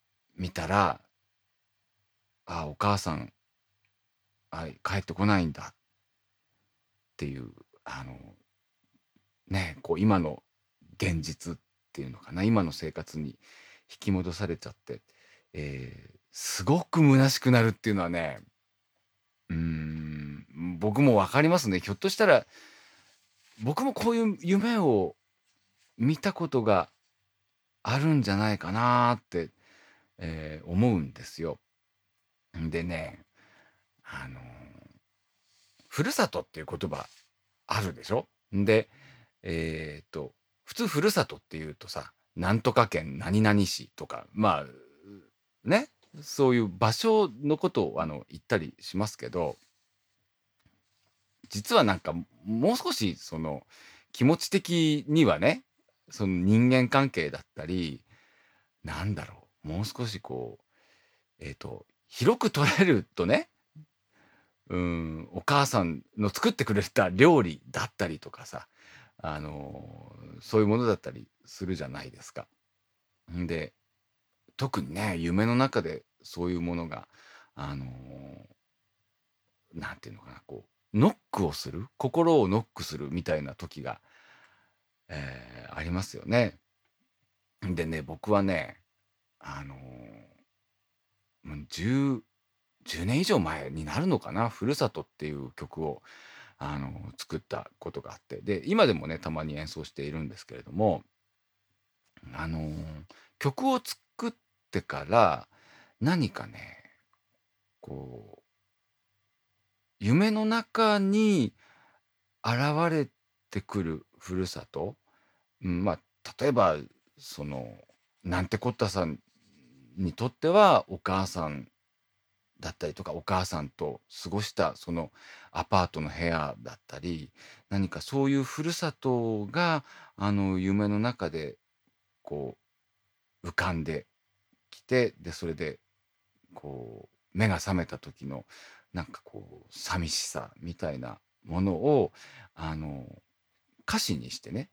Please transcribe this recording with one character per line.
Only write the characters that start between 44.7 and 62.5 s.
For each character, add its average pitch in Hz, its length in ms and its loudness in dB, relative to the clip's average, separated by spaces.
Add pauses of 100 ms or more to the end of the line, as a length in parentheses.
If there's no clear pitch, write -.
ね、 214 240 2 (320)
そ 139 300 2
う 123 40 4
い 120 60 4
う 107 80 0
場 104 240 2
所 214 380 2 (120)
の 147 140 2
こ 180 140 0
と 92 180 0
を、 65 140 -2
あ 80 40 -2
の、 76 220 -8
言 - 120 -18
っ - 20 -20
た 107 160 0
り 71 220 -10
し - 160 -10
ま 104 100 0
す - 120 -10
け 60 120 -10
ど、 78 260 -4 (1900)
実 107 280 -4
は 165 80 8
な 98 100 4
ん 85 60 -4
か、 78 140 -6 (300)
も 117 300 2
う - 20 -2
少 349 160 -4
し 101 240 -2
そ - 220 -10
の、 76 280 -6 (460)
気 - 120 0
持 156 120 8
ち - 120 -4
的 165 600 2
に 156 160 6
は 80 140 6
ね、 143 260 2 (460)
そ 104 160 -2
の 95 80 2
人 107 360 6
間 127 180 4
関 135 220 4
係 78 200 -4
だ 78 100 -10
っ - 60 -20 (100)
た 76 100 -8
り、 82 360 -4 (800)
な 78 180 -8
ん 104 120 -2
だ 78 100 -8
ろ - 240 -20 (160)
う、 76 40 -10
も 82 140 -2
う - 20 -2
少 117 220 -6
し 101 140 -8
こ 62 400 -10
う、 - 40 -20 (760)
え - 100 -10
ー - 40 -10
っ - 20 -20
と、 - 300 -14 (200)
広 208 320 4
く 226 100 2
捉 147 160 2 (180)